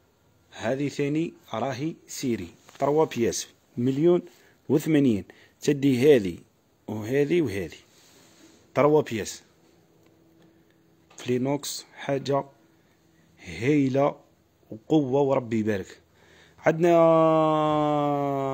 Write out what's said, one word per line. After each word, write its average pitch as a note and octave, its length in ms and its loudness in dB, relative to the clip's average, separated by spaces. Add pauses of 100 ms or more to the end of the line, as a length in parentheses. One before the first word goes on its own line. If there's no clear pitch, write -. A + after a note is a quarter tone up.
(500)
هذه C3+ 380 -4
ثاني D3 440 -4 (220)
راهي C3 400 -6 (120)
سيري، G#2 420 -6 (300)
تروا D3 260 2
بياس، A2+ 420 -2 (300)
مليون D3 460 2 (460)
وثمانين، C#3 560 2 (360)
تدي C#3 560 4
هذه F#2+ 220 -2 (480)
وهذه C#3 560 -2
وهذه، F#2+ 360 -6 (960)
تروا D3 280 4
بياس. - 400 -8 (1700)
فلينوكس C3 680 -4 (100)
حاجة C#3 500 -4 (1000)
هايلة C3+ 680 0 (540)
وقوة C#3 500 0
وربي C3 380 0
يبارك. G#2 420 -4 (640)
عندنا E3 320 4 (1600)